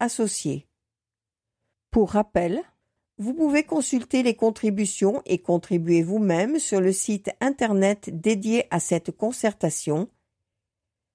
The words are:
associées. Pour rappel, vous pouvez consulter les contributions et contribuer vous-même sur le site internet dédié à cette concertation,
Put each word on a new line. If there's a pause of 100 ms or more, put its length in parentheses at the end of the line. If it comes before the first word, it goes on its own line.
associées. (1200)
Pour
rappel, (580)
vous
pouvez
consulter
les
contributions
et
contribuer
vous-même
sur
le
site (120)
internet
dédié
à
cette
concertation, (1040)